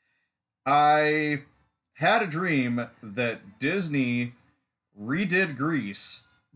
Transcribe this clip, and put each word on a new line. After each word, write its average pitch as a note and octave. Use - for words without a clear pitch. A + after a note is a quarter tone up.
I D3+
had G#3+
a G3+
dream C3+
that A2
Disney C3
redid E3+
Grease, B2+